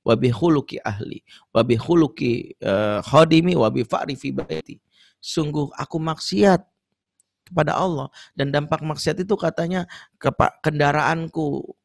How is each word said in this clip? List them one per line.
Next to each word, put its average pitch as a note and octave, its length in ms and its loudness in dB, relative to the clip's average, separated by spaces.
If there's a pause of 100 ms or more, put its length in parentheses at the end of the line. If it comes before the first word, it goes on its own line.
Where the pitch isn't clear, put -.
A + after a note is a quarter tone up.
wa A2+ 160 2
bi B2 160 2
khuluqi D#3 480 0
ahli, G#2 400 -8 (320)
wa A2+ 80 4
bi A2+ 160 2
khuluqi, D3 800 0
eh, G#2 480 0
khadimi, E3 480 4
wa A#2 160 4
bi B2 160 -2
fa'ri C#3+ 320 -4
fi C3+ 160 -8
baiti." - 480 -8 (400)
Sungguh D3 560 -4
aku D#3+ 240 -6
maksiat F3+ 560 2 (960)
kepada D3+ 240 0
Allah, D3+ 320 -4 (240)
dan C#3 160 -2
dampak D3 320 -2
maksiat D#3 400 -4
itu G3 160 0
katanya F3 480 -4 (320)
kepa-, - 400 0
kendaraanku, D3+ 1040 -2 (220)